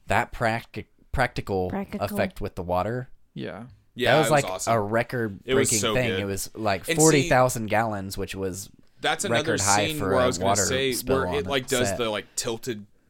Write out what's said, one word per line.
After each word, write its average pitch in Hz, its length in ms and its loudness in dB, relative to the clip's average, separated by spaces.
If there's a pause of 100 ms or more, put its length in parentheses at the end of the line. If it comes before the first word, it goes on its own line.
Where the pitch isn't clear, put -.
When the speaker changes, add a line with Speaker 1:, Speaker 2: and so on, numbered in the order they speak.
Speaker 1:
that 113 260 0
practi-, 113 540 -4 (260)
practical 101 580 0
Speaker 2:
Practical. 107 360 -6
Speaker 1:
effect 101 340 -2
with 101 160 -6
the 95 60 -8
water, 95 460 -2 (260)
Speaker 3:
Yeah. 110 300 -10 (300)
Speaker 4:
Yeah, 120 200 2
Speaker 1:
that 151 60 6
was - 80 2
Speaker 4:
it - 40 2
was 143 120 4
Speaker 1:
like 92 80 -6
Speaker 4:
awesome. 92 200 -2
Speaker 1:
a 113 80 4
record-breaking 113 720 -2
Speaker 4:
It - 20 2
was 117 260 2
so 110 140 0
Speaker 1:
thing. 123 160 2
Speaker 4:
good. 95 100 -2
Speaker 1:
It 101 40 -4
was 98 300 -4
like 101 340 0
Speaker 4:
And 165 100 2
see, 156 40 6
Speaker 1:
forty 151 260 6
thousand 127 380 2
gallons, 104 500 -2
which 95 180 -6
was 95 360 -6 (320)
Speaker 4:
that's 151 220 -2
another 117 280 0
Speaker 1:
record 92 80 0
high 101 280 4
Speaker 4:
scene - 100 -4
Speaker 1:
for 95 120 -2
Speaker 4:
where 95 100 4
I - 40 4
Speaker 1:
a - 40 4
Speaker 4:
was 87 100 -2
gonna 92 100 0
Speaker 1:
water 101 160 4
Speaker 4:
say 131 280 0
Speaker 1:
spill 123 260 0
Speaker 4:
where 127 100 0
Speaker 1:
on 135 60 -2
Speaker 4:
it, 139 120 -2
like, 135 220 -2
Speaker 1:
the 131 100 2
Speaker 4:
does 110 120 2
Speaker 1:
set. 92 80 -2
Speaker 4:
the, 117 100 0
like, 104 260 -4
tilted 113 520 -6 (240)